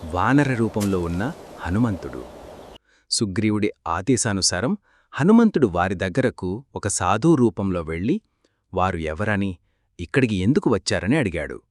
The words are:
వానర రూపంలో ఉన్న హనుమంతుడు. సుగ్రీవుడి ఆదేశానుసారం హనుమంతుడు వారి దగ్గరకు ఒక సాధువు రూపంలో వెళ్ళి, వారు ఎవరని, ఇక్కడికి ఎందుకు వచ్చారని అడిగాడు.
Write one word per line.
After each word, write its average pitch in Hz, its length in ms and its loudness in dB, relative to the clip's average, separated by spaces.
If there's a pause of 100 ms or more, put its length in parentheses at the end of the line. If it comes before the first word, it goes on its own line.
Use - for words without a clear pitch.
(140)
వానర 127 360 2 (120)
రూపంలో 101 360 0 (100)
ఉన్న 87 140 -4 (420)
హనుమంతుడు. 87 580 -2 (880)
సుగ్రీవుడి 104 600 0 (260)
ఆదేశానుసారం 101 760 0 (380)
హనుమంతుడు 185 560 4 (100)
వారి 92 260 0
దగ్గరకు 90 460 -2 (280)
ఒక - 80 -6 (120)
సాధువు 110 440 4
రూపంలో 95 480 2
వెళ్ళి, 98 260 -2 (560)
వారు 90 280 0 (140)
ఎవరని, 101 360 -2 (480)
ఇక్కడికి 113 480 0
ఎందుకు 156 300 2
వచ్చారని 95 460 0
అడిగాడు. 78 360 -4 (120)